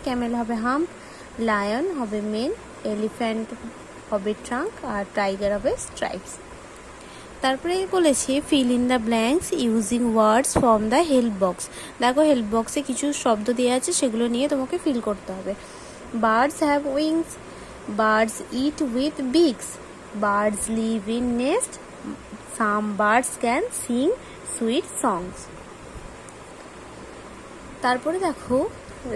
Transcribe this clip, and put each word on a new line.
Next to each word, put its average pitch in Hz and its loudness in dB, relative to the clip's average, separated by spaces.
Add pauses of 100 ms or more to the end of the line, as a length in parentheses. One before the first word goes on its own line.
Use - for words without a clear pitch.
ক্যামেল 240 0
হবে 233 -2
হাম্প, 262 0 (520)
লায়ন 214 0 (140)
হবে 214 -2
মেন, 214 -2 (320)
এলিফ্যান্ট 220 -2 (640)
হবে 208 0 (120)
ট্রাঙ্ক, 311 -4
আর 202 -4
টাইগার 202 0
হবে 240 0
স্ট্রাইপস। - -6 (1080)
তারপরে 339 0
বলেছে 294 4 (100)
fill 262 6
in 247 4
the 254 4
blanks 233 2 (280)
using 233 2 (160)
words 220 6 (100)
from 220 6 (120)
the 294 6 (100)
help 240 6 (100)
box। 180 2 (440)
দেখো 247 4
হেল্প 262 6
বক্সে 226 0
কিছু 277 -2
শব্দ 226 2
দেওয়া 247 4
আছে, 262 0
সেগুলো 233 2
নিয়ে 240 2
তোমাকে 277 0
ফিল 262 2
করতে 202 -4
হবে। 190 -6 (720)
Birds 233 4 (120)
have 285 4 (140)
wings, 320 2 (680)
birds 220 4 (280)
eat 294 0 (180)
with 285 0 (180)
beaks, 311 6 (540)
birds 208 2 (140)
live 226 0 (120)
in 247 0 (160)
nest, 339 0 (840)
some 214 2 (140)
birds 220 4 (120)
can 247 2 (200)
sing 254 2 (480)
sweet 240 0 (160)
songs। 185 -2 (2500)
তারপরে 254 2
দেখো 311 0 (460)